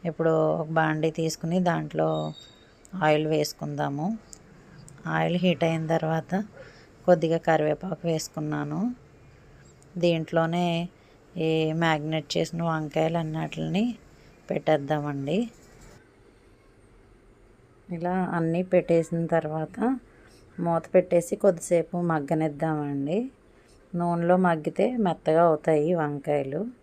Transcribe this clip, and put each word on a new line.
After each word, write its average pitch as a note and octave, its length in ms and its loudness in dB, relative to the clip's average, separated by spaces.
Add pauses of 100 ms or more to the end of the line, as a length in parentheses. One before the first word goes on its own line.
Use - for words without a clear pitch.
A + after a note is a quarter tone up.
ఇప్పుడు D#3+ 240 0
ఒక D#3 380 2
బాండీ D#3+ 440 0
తీసుకుని E3 480 -2
దాంట్లో D#3 760 0 (680)
ఆయిల్ D#3 240 2
వేసుకుందాము. D3+ 880 -4 (920)
ఆయిల్ D#3+ 300 0
హీట్ F3 260 2
అయిన E3 240 -2
తర్వాత E3 560 -2 (640)
కొద్దిగా E3 320 4
కరివేపాకు D#3+ 720 0
వేసుకున్నాను. D#3 880 -4 (1040)
దీంట్లోనే E3+ 920 2 (480)
ఈ D#3+ 360 0
మ్యాగ్నేట్ D#3+ 640 0
చేసిన E3 260 -2
వంకాయలు D#3+ 540 0
అన్నిటిని D#3+ 760 -4 (540)
పెట్టేద్దామండి. D3+ 1000 -2 (2500)
ఇలా F3 220 -4
అన్నీ F3 520 0
పెట్టేసిన E3+ 640 2
తర్వాత D#3+ 720 -2 (600)
మూత E3+ 240 0 (100)
పెట్టేసి F3+ 420 2
కొద్దిసేపు F3 600 0
మగ్గనిద్దామండి. D#3 1300 -2 (640)
నూనెలో F3 420 2
మగ్గితే F3+ 600 2
మెత్తగా E3 440 2
అవుతాయి D#3+ 520 4
వంకాయలు. D3 720 -2 (180)